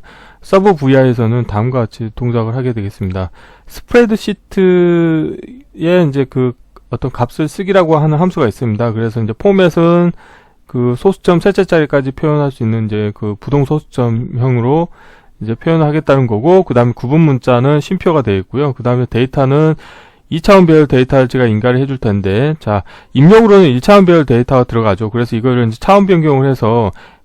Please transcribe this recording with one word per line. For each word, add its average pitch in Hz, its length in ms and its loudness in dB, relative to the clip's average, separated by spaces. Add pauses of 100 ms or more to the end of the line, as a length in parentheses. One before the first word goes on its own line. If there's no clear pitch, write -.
(400)
서브 190 340 2
브이아이에서는 127 720 2
다음과 123 340 -4
같이 113 340 -8
동작을 117 420 -4
하게 127 160 -4
되겠습니다. 98 580 -6 (360)
스프레드시트에 180 1700 0 (720)
이제 135 200 -2
그 127 260 -2 (340)
어떤 127 220 -6
값을 160 380 -6
쓰기라고 180 500 0
하는 151 200 0
함수가 170 300 0
있습니다. 113 440 -4
그래서 113 300 -4
이제 107 120 -6
포맷은 175 800 2 (540)
그 123 300 -2
소수점 185 440 0
셋째 196 240 0
자리까지 143 480 -2
표현할 147 380 -2
수 - 120 -10
있는 110 240 -2
이제 104 280 -4
그 104 240 -8
부동 139 280 -2
소수점형으로 127 1200 -2 (540)
이제 110 120 -6
표현하겠다는 151 720 0
거고, 135 360 2
그 - 100 -4
다음에 120 240 2
구분 139 240 0
문자는 139 600 2
쉼표가 170 420 -2
되어 104 140 -2
있고요. 127 360 -4
그 117 100 -12
다음에 123 220 -2
데이터는 139 680 0 (540)
이 165 120 -6
차원 190 260 4
배열 156 200 4
데이터를 127 420 0
제가 127 180 0
인가를 117 320 0
해줄 135 200 -4
텐데, 104 600 -2
자, 104 240 -4 (300)
입력으로는 196 540 6
일 123 140 0
차원 202 240 4
배열 170 200 4
데이터가 123 400 0
들어가죠. 110 460 -2
그래서 120 260 -4
이거를 120 320 0
이제 113 120 -6
차원 196 260 2
변경을 151 420 2
해서 117 420 0 (340)